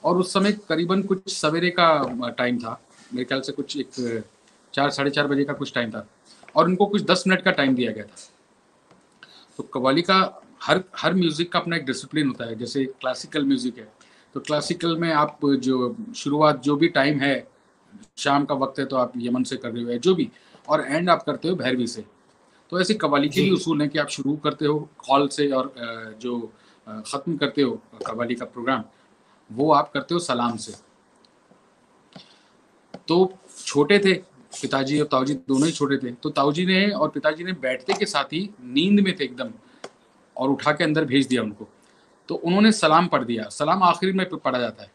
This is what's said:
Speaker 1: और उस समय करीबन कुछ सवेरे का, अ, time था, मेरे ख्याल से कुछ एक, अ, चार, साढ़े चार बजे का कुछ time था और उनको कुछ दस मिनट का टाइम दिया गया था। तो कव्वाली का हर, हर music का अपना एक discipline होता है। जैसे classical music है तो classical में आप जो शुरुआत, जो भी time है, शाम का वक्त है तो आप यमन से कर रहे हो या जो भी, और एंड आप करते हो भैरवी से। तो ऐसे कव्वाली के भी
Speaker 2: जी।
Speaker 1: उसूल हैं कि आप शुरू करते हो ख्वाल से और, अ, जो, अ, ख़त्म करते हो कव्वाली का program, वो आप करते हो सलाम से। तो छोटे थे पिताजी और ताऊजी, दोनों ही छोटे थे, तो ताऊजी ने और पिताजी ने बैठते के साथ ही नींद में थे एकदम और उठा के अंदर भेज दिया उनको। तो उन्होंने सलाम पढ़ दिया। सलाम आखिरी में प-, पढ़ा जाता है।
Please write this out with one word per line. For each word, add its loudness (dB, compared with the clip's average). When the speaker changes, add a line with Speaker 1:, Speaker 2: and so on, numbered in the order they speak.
Speaker 1:
और 2
उस 0
समय 4
करीबन 0
कुछ -4
सवेरे 2
का, 4
अ, 0
time -2
था, -10
मेरे -4
ख्याल -4
से -8
कुछ -8
एक, -8
अ, -6
चार, 2
साढ़े -2
चार 0
बजे 0
का -4
कुछ -8
time -2
था -10
और 6
उनको 4
कुछ 0
दस 2
मिनट 2
का 2
टाइम 2
दिया 0
गया -10
था। -20
तो -10
कव्वाली 0
का 2
हर, 2
हर 0
music 0
का 0
अपना -4
एक -4
discipline -2
होता -4
है। -8
जैसे -4
classical -4
music 0
है -20
तो -6
classical -2
में 0
आप 0
जो 2
शुरुआत, 2
जो 2
भी 2
time 2
है, -2
शाम 2
का -2
वक्त -4
है 0
तो -6
आप 0
यमन -2
से -6
कर -8
रहे -6
हो -8
या -4
जो 4
भी, -2
और 4
एंड -2
आप 4
करते -4
हो -2
भैरवी -2
से। -10
तो -2
ऐसे 2
कव्वाली 0
के 0
भी 4
Speaker 2:
जी। 4
Speaker 1:
उसूल 0
हैं 0
कि -2
आप -2
शुरू -4
करते -2
हो 0
ख्वाल 0
से 0
और, -2
अ, -12
जो, -6
अ, -12
ख़त्म -4
करते -2
हो -2
कव्वाली -4
का -10
program, -4
वो 2
आप 4
करते -4
हो 0
सलाम -2
से। -12
तो 2
छोटे 4
थे 4
पिताजी 0
और 0
ताऊजी, 0
दोनों 0
ही 2
छोटे 0
थे, -6
तो -8
ताऊजी 0
ने 2
और 0
पिताजी -2
ने -6
बैठते -4
के -2
साथ -2
ही -6
नींद 4
में 2
थे -4
एकदम -8
और -2
उठा 0
के 0
अंदर 2
भेज 2
दिया 0
उनको। -10
तो -6
उन्होंने 6
सलाम 4
पढ़ 0
दिया। -4
सलाम 0
आखिरी 4
में 0
प-, -8
पढ़ा -2
जाता -4
है। -20